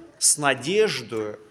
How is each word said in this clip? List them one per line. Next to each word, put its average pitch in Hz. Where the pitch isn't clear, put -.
с -
надеждой, 131